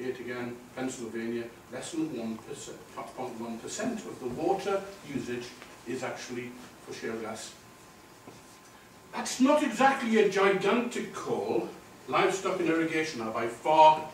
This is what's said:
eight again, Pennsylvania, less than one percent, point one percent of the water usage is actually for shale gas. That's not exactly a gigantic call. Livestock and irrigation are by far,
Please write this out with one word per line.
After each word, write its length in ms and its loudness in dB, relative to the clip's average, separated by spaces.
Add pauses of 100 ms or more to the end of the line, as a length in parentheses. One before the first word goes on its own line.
eight 180 -4
again, 380 -8 (180)
Pennsylvania, 680 -4 (280)
less 200 -10
than 260 -4
one 200 -6
percent, 400 -14 (180)
point 440 -10
one 180 -6
percent 460 -4
of 140 -12
the 80 -8
water 560 0 (320)
usage 300 -4 (420)
is 160 -4
actually 480 -8 (360)
for 80 -12
shale 220 -6
gas. 360 -8 (1600)
That's 280 -4
not 220 6
exactly 560 4
a 120 8
gigantic 840 2
call. 540 -2 (400)
Livestock 520 2
and 80 2
irrigation 520 0
are 100 -4
by 160 -2
far, 680 8